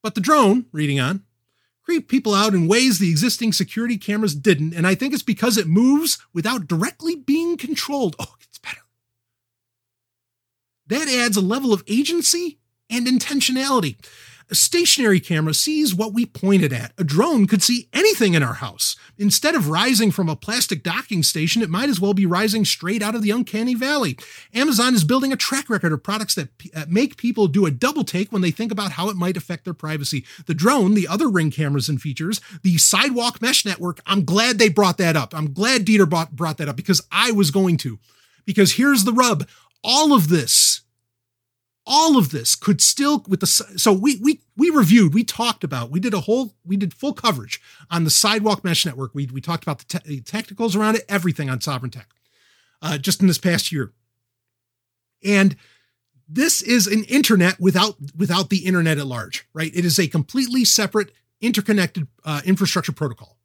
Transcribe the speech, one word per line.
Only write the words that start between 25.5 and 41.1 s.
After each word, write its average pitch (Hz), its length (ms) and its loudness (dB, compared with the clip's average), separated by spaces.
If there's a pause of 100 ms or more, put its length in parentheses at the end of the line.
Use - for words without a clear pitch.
record 175 240 0
of 147 100 -6
products 214 320 -4
that 147 220 -10
p-, - 180 -20
uh, 156 140 -8
make 220 260 0
people 226 320 0
do 180 180 2
a 156 60 0
double 254 320 0
take 185 300 -4
when 202 80 -2
they 175 100 0
think 220 200 -6
about 196 200 -6
how 185 180 -4
it 208 60 -6
might 180 220 -2
affect 170 260 -10
their 180 100 -10
privacy. 151 520 -6 (200)
The 165 80 -4
drone, 202 400 2
the 190 140 2
other 220 220 -2
Ring 170 200 0
cameras 143 380 -2
and 147 140 -4
features, 160 400 -8 (220)
the 180 140 2
sidewalk 240 640 0
mesh 247 240 0
network. 175 400 -8
I'm 196 200 0
glad 214 340 2
they 220 100 6
brought 180 280 2
that 165 180 2
up. 131 180 -2
I'm 151 200 -6
glad 226 320 0
Dieter 196 220 4
brought, 160 280 -2
brought 156 220 -4
that 147 120 -6
up 131 60 -8
because 175 260 0 (100)
I 220 200 0
was 202 180 4
going 180 280 2
to. 113 200 -8 (480)
Because 196 280 2
here's 254 320 2
the 240 80 0
rub. 233 340 2 (360)
All 285 300 4
of 185 140 4
this, - 540 2 (1040)